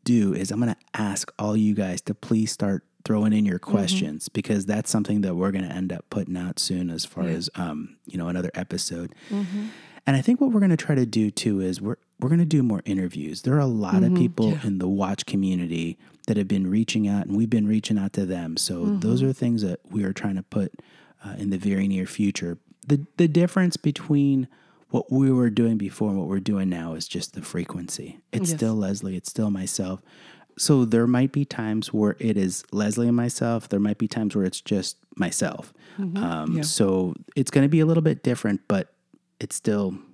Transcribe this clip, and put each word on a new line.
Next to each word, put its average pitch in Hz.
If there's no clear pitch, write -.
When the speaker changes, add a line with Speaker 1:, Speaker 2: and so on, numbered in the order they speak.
Speaker 1:
do 113
is 95
I'm 107
gonna 120
ask 101
all 107
you 107
guys 92
to 104
please 110
start 98
throwing 107
in 107
your 92
Speaker 2:
Mm-hmm. -
Speaker 1:
questions, 90
because 101
that's 107
something 104
that 92
we're 95
gonna 95
end 92
up -
putting 92
out 87
soon 90
as 80
far -
Speaker 2:
Yeah. 85
Speaker 1:
as, 82
um, 80
you -
know, 85
another 90
episode. -
Speaker 2:
Mm-hmm. 202
Speaker 1:
And 139
I 135
think 247
what 269
we're 208
gonna 180
try 151
to 127
do 107
too 98
is 92
we're, 107
we're 127
gonna 170
do 147
more 104
interviews. 87
There 131
are 151
a 139
lot 113
of 185
Speaker 2:
Mm-hmm. 180
Speaker 1:
people 170
Speaker 2:
Yeah. 143
Speaker 1:
in 98
the 90
watch 98
community 87
that 107
have 98
been 95
reaching 107
out, 101
and 98
we've 110
been 107
reaching 107
out 98
to 101
them. 85
So 87
those 123
Speaker 2:
Mm-hmm. 135
Speaker 1:
are 131
things 117
that 90
we 104
are 95
trying 98
to 92
put, -
uh, 98
in 98
the 95
very 98
near 92
future. 95
The, 143
the 170
difference 175
between 143
what -
we 135
were 123
doing 113
before 101
and 98
what 85
we're 98
doing 95
now 82
is 80
just -
the -
frequency. -
It's 190
Speaker 2:
Yes. 160
Speaker 1:
still 113
Leslie. 95
It's -
still 107
myself. 95
So 131
there 113
might 123
be 143
times 110
where 107
it 110
is 92
Leslie 107
and 120
myself. 117
There 101
might 104
be 107
times 107
where 98
it's -
just -
myself. -
Speaker 2:
Mm-hmm. 185
Speaker 1:
Um, 165
Speaker 2:
Yeah. 156
Speaker 1:
so 95
it's 135
gonna 139
be 160
a 156
little 165
bit 156
different, 113
but 98
it's -
still, 98